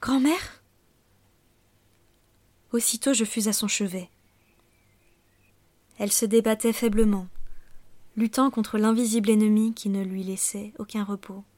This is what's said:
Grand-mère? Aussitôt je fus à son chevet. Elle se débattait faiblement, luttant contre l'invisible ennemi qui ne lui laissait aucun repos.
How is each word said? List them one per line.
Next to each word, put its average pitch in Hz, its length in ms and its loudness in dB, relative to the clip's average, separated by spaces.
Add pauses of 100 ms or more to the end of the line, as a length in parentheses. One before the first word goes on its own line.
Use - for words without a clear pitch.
Grand-mère? 269 600 0 (2000)
Aussitôt 233 420 0
je 226 100 2
fus 208 240 -2
à 214 60 0
son 208 140 -2
chevet. 185 420 -4 (1900)
Elle 208 140 -4
se - 140 0
débattait 220 480 2
faiblement, 208 540 2 (920)
luttant 233 320 2
contre 220 280 -2
l'invisible 220 520 2
ennemi 214 440 4
qui - 160 -6
ne 196 140 -2
lui 190 200 -6
laissait 202 560 -6
aucun 208 240 -6
repos. 196 400 -10 (140)